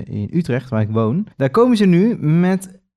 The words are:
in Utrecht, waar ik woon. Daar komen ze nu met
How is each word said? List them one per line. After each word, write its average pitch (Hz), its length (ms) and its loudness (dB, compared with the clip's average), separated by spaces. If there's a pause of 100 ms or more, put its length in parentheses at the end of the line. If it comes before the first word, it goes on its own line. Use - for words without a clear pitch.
in 104 280 -6
Utrecht, 131 360 -4
waar 110 120 0
ik 107 100 -2
woon. 113 360 0 (100)
Daar 135 120 0
komen 233 280 2
ze 208 80 2
nu 185 340 2
met 180 600 -2 (180)